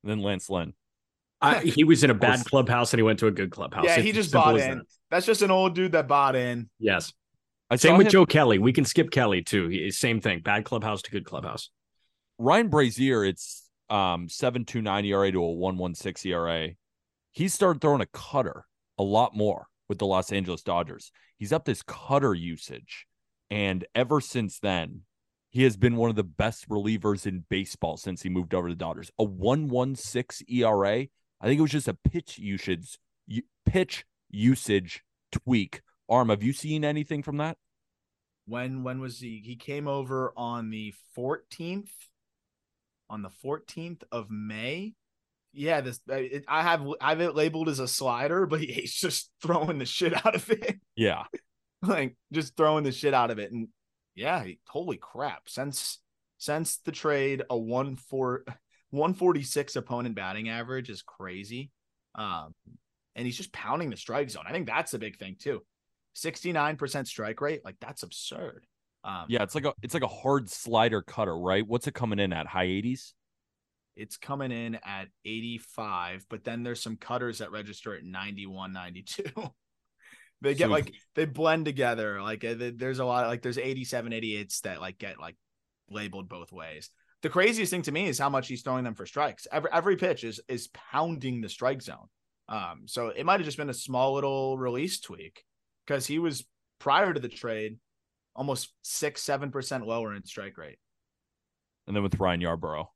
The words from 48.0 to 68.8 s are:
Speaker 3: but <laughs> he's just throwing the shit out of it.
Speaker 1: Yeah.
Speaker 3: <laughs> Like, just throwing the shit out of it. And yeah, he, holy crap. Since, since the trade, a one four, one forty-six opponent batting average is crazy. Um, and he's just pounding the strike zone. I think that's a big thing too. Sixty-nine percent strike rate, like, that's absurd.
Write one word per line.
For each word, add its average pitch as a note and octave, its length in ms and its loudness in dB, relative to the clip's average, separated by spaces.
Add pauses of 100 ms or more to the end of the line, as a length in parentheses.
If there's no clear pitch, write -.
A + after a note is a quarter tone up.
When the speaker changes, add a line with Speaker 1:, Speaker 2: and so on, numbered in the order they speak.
Speaker 3:
but D#3 140 -2
<laughs> - 20 -2
he's - 320 -6
just - 360 -4 (120)
throwing D#3+ 360 0
the C3 80 -4
shit E3+ 280 0 (120)
out A3 100 4
of - 140 -4
it. A3 300 0 (160)
Speaker 1:
Yeah. G#2 340 2
Speaker 3:
<laughs> - 40 -12 (480)
Like, D#3+ 340 0 (160)
just D3+ 260 -4
throwing D#3 260 4
the C3+ 80 0
shit C#3 220 0
out A#2+ 160 4
of A2 80 -4
it. G#2 140 -8
And A2+ 160 -6 (480)
yeah, C3+ 280 -2
he, F#2 240 -12
holy E3 300 -6
crap. A#2+ 500 -10
Since, - 520 -8 (400)
since D3+ 380 -4
the - 140 -8
trade, C#3 560 -2
a B2 80 -4
one B2 400 -2
four, B2+ 480 -4 (460)
one D#3 240 0
forty-six D3 600 0
opponent A#2+ 400 -4
batting G2+ 340 -8
average B2 400 -8
is G2+ 140 -14
crazy. G2+ 680 -14 (460)
Um, E2+ 400 -8 (600)
and A#2+ 120 -6
he's B2 100 -6
just F#3+ 160 -14
pounding C#3+ 380 -6
the G2+ 60 -12
strike B2+ 340 -4
zone. D#2 160 -14
I A2+ 40 -12
think E3+ 140 -6
that's B2+ 300 -4
a A2 40 -8
big G#2 200 -12
thing F#2+ 180 -12
too. B2+ 240 -6 (520)
Sixty-nine D#3 640 -4
percent C#3 300 -6
strike A2 320 -10
rate, D3 240 -4
like, F#2+ 160 -16
that's A#2+ 220 -16
absurd. - 640 -14 (380)